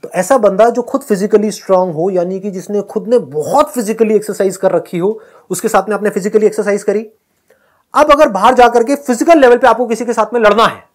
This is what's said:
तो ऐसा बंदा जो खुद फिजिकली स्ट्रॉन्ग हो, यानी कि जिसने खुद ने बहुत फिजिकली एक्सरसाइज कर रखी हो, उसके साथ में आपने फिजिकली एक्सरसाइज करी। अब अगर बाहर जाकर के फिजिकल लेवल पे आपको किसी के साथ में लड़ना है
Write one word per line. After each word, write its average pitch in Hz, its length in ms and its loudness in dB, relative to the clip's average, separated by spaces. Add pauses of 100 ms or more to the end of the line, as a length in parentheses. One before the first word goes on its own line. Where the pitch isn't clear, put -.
तो - 60 -14
ऐसा 185 300 0
बंदा 220 320 2
जो 233 120 -6
खुद 254 180 -6
फिजिकली 208 500 0
स्ट्रॉन्ग 185 440 -2
हो, 170 160 -4
यानी 180 300 -4
कि 202 100 -8
जिसने 196 320 -6
खुद 202 260 -8
ने 240 100 2
बहुत 180 560 -2
फिजिकली 220 400 -2
एक्सरसाइज 202 420 -2
कर 185 160 -2
रखी 175 260 -4
हो, 208 220 -4 (300)
उसके 185 180 -6
साथ 202 200 0
में 208 80 -4
आपने 202 140 -2
फिजिकली 208 360 0
एक्सरसाइज 202 360 -2
करी। 214 280 -4 (840)
अब 302 180 4
अगर 294 160 4
बाहर 214 260 2
जाकर 233 300 4
के 277 100 0
फिजिकल 302 440 2
लेवल 247 200 6
पे 254 80 2
आपको 233 200 2
किसी 226 180 -4
के 233 80 -6
साथ 220 220 -4
में 240 60 0
लड़ना 214 260 4
है - 280 -6